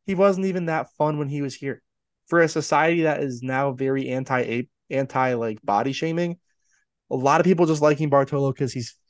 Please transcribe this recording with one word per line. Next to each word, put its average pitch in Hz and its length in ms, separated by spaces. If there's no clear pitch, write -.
he 196 100
wasn't 190 320
even 180 200
that 160 220
fun 151 200
when 147 100
he 143 140
was 135 120
here. 135 260
For 170 140
a 165 80
society 160 540
that 147 200
is 127 200
now 131 300
very 135 360
anti-ape 127 600
anti, 131 420
like, 113 280
body 113 300
shaming. 170 460
A 135 60
lot 139 240
of 175 40
people 175 220
just 156 160
liking 151 260
Bartolo 139 440
'cause 127 200
he's, 120 220